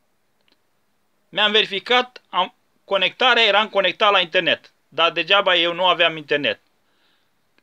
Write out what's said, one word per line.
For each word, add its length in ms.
Mi-am 220
verificat, 760
am, 260
conectarea, 580
eram 260
conectat 420
la 100
internet, 520
dar 240
degeaba 440
eu 160
nu 140
aveam 300
internet. 440